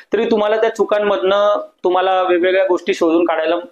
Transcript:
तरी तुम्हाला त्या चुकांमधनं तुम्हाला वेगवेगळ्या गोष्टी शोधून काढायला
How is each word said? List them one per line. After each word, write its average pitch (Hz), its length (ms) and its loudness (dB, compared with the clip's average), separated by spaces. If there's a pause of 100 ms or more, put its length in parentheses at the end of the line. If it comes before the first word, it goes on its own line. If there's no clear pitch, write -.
(120)
तरी 220 120 0
तुम्हाला 220 320 0
त्या 220 140 0
चुकांमधनं 202 960 0 (180)
तुम्हाला 185 380 0
वेगवेगळ्या 180 420 2
गोष्टी 185 300 -2
शोधून 170 300 0
काढायला 160 320 -2 (160)